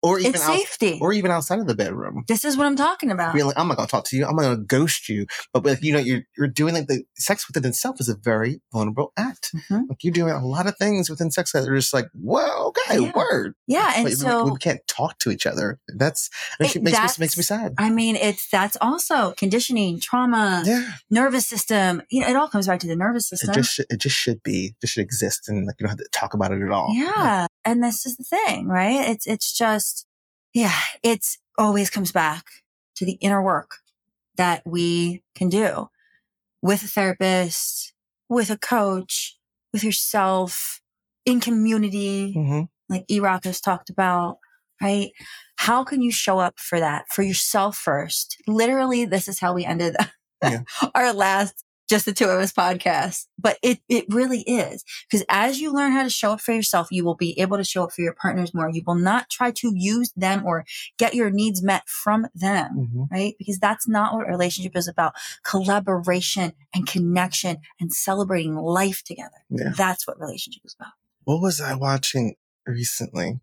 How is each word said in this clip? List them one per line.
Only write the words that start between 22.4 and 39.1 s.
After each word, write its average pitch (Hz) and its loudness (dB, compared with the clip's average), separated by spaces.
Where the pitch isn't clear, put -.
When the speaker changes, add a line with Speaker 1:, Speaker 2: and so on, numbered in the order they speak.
Speaker 2:
comes 196 0
back 180 2
to 175 -6
the 165 -2
nervous 214 0
Speaker 1:
It 185 -6
Speaker 2:
system. - 0
Speaker 1:
just 127 2
should, - -2
it 110 -4
just 135 0
should 113 -2
be, 98 -2
just 117 -2
should 113 -2
exist, 101 -2
and, 101 0
like, 101 -6
you 107 -2
don't 104 -2
have - -
to - -12
talk - -4
about 101 0
it 98 -2
at 98 -2
all. 98 2
Speaker 2:
Yeah. 254 0
Speaker 1:
Yeah. 208 2
Speaker 2:
And 240 2
this 233 -2
is 247 -8
the 254 -16
thing, - -2
right? 196 2
It's, 220 -2
it's - -2
just, - 0
yeah, 214 2
it's - 0
always 202 2
comes 190 -4
back 160 0
to 185 -4
the 185 -2
inner 196 2
work 185 0
that 175 2
we 170 0
can 185 0
do 202 0
with 190 2
a 208 -10
therapist, 185 0
with 226 2
a 208 -2
coach, 196 -2